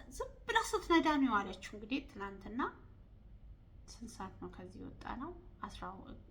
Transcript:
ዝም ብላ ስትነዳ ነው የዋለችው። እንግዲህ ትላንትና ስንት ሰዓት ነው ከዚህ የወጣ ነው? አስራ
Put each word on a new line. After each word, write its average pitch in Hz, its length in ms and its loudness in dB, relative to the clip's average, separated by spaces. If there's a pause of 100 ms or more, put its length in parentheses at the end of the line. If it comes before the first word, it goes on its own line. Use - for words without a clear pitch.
(100)
ዝም 539 200 -4 (100)
ብላ - 240 4
ስትነዳ 330 480 6
ነው 269 140 6
የዋለችው። 202 460 2
እንግዲህ 220 340 -2
ትላንትና 202 540 -6 (1200)
ስንት - 260 -12
ሰዓት 190 260 -10
ነው 180 140 -8
ከዚህ 180 280 -12
የወጣ - 260 -12 (120)
ነው? 294 140 -6 (320)
አስራ 202 200 -8 (480)